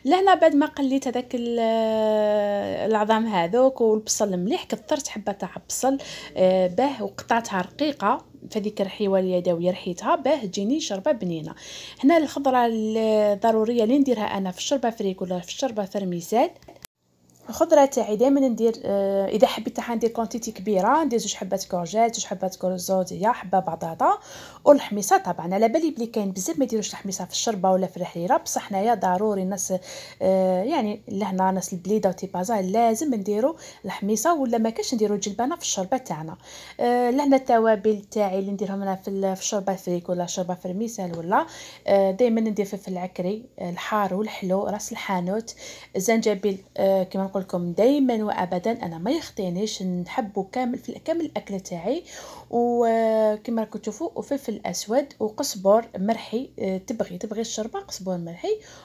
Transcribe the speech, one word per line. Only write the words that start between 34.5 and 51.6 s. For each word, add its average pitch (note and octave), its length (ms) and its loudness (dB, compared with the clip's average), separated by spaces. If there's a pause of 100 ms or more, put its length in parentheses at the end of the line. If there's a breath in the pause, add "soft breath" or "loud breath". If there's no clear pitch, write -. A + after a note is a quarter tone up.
ما A3 120 0
كاش G#4 240 -4
نديروا G#3 220 2
الجلبانه A#3 400 -4
في - 60 -14
الشربه F#3+ 340 -2
تاعنا. D#3+ 400 -8 (440 loud breath)
آه، A#3+ 300 2
لهنا C#4 260 4
التوابل A3 640 4
تاعي G3 380 -2
اللي G3 140 -4
نديرهم G3 300 -4
انا F#3+ 120 -2
في F#3 140 -8
ال-، G3 280 -2
في F#3+ 60 -12
الشربه G3 320 -2
فريك F3 340 -4
ولا F3+ 160 -2
الشربه F3+ 300 -4
فرميسال F#3 640 -6
ولا، G#3+ 280 0 (400 loud breath)
آه، G3 240 6
دائما A3+ 300 2
ندير G#3 260 0
فلفل F#3+ 320 -8
عكري، F#3 460 -6 (140)
آه، F3+ 120 -6
الحار F#3+ 440 -2
والحلو، G3 520 -2
راس G#3 260 -6
الحانوت، G3 640 -4 (420 loud breath)
الزنجبيل، G#3 640 0 (180)
آه، F#3+ 260 4
كما F#3+ 320 -4
نقول - 0 -
لكم F3+ 380 -4
دائما B3 520 2
وابدا F#3 480 -2 (140)
انا E3 120 -8
ما F#3+ 120 -2
يخطينيش، G#3 720 -4
نحبه F#3+ 600 -4 (100)
كامل B3+ 260 -4
في - 140 -12
كامل E4 280 -4
الاكل G#3 400 -6